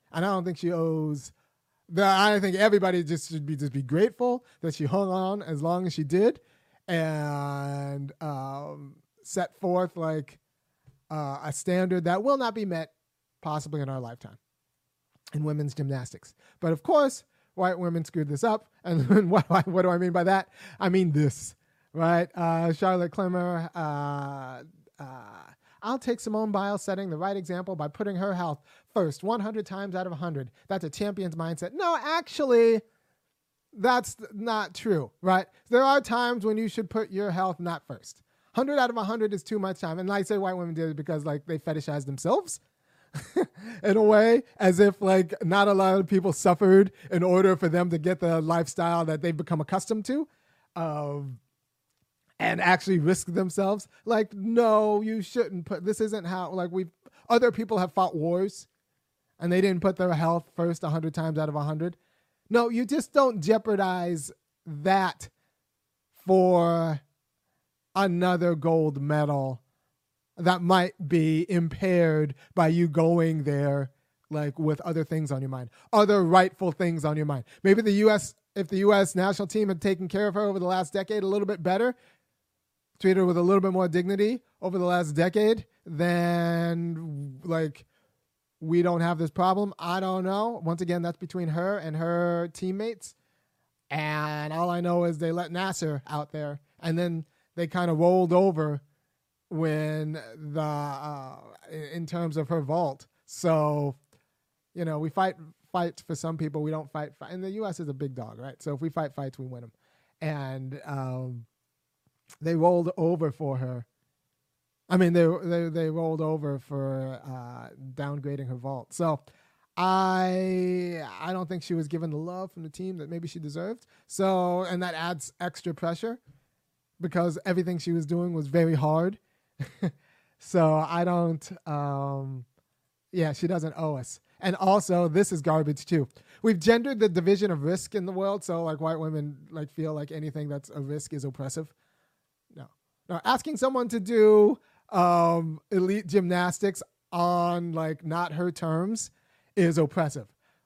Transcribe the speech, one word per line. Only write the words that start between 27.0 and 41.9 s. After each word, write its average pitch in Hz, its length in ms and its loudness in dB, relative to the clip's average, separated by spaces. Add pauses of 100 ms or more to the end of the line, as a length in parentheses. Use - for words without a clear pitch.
the 151 80 -6
right 196 180 -4
example 180 400 -8
by 151 120 -6
putting 202 280 -6
her 196 180 -2
health 170 280 -6 (320)
first 165 280 0
one 214 180 -2
hundred 214 260 -6
times 196 280 -10
out 185 120 -4
of 175 60 -8
a 160 40 -8
hundred. 139 340 -8 (180)
That's 190 160 -4
a 151 60 -6
champion's 190 460 -6
mindset." 165 380 -6
No, 339 280 0
actually, 247 800 2 (960)
that's 247 380 0
th-, - 180 -18
not 214 420 -6
true, 160 360 -2 (100)
right? 185 260 2 (220)
There 247 160 4
are 277 160 6
times 240 460 -2
when 214 100 0
you 220 120 -2
should 190 200 -6
put 220 220 -4
your 196 200 -4
health 180 300 -2
not 170 260 -6
first. - 360 -18 (320)
Hundred 277 240 0
out 247 100 4
of 240 80 -4
a 214 80 -2
hundred 214 300 -2
is 180 80 -6
too 214 160 -6
much 190 200 -4
time. 165 200 -6
And 185 120 -4
I 202 120 0
say 208 160 -2
white 190 160 -2
women 170 200 -6
did 160 140 -2
it 151 80 -6
because, 151 300 -4
like, 147 180 -6
they 160 140 -6
fetishize 147 480 -6